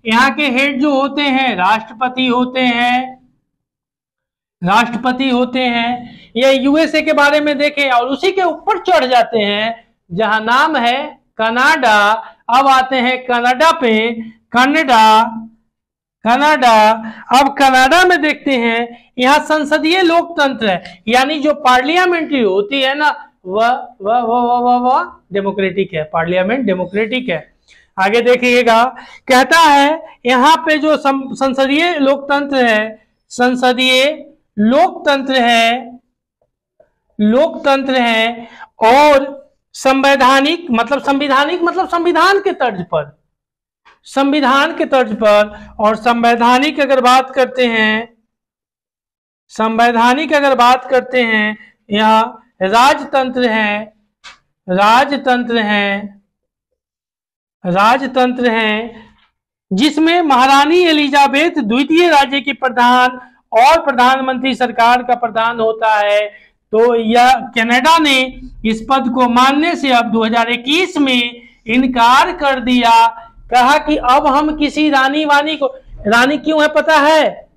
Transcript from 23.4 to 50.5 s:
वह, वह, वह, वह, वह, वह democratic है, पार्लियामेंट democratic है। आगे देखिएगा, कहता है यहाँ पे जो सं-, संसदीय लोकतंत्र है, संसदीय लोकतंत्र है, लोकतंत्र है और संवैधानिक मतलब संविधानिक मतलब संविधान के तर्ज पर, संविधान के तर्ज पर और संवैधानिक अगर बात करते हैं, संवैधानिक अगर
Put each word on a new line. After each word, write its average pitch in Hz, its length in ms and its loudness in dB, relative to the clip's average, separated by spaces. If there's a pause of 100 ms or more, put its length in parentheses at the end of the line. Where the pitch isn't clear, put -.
वह, 214 240 0 (320)
वह, 220 180 0
वह, 240 220 -2
वह, 240 180 0
वह, 247 200 0
वह 269 320 -2 (220)
democratic 196 600 -4
है, 156 100 -6
पार्लियामेंट 185 600 -4
democratic 202 640 -4
है। 160 240 -8 (440)
आगे 202 240 0
देखिएगा, 247 600 2 (440)
कहता 269 320 4
है 294 420 4 (240)
यहाँ 262 320 4
पे 311 200 -2
जो 302 200 0
सं-, 269 380 -4
संसदीय 269 640 0
लोकतंत्र 277 680 -2
है, 220 420 -4 (240)
संसदीय 254 1000 0 (260)
लोकतंत्र 269 800 0
है, 240 580 0 (1200)
लोकतंत्र 269 760 0
है 233 520 -2 (360)
और 277 580 4 (340)
संवैधानिक 269 960 0
मतलब 233 300 -2
संविधानिक 285 600 -2
मतलब 339 260 -2
संविधान 349 520 0
के 381 140 -2
तर्ज 220 280 -4
पर, 151 360 -8 (840)
संविधान 277 760 0
के 330 80 -2
तर्ज 247 300 -2
पर 208 640 0
और 220 160 0
संवैधानिक 240 840 0
अगर 269 220 0
बात 262 340 2
करते 254 320 -2
हैं, 220 500 -2 (1300)
संवैधानिक 233 840 0
अगर 277 220 0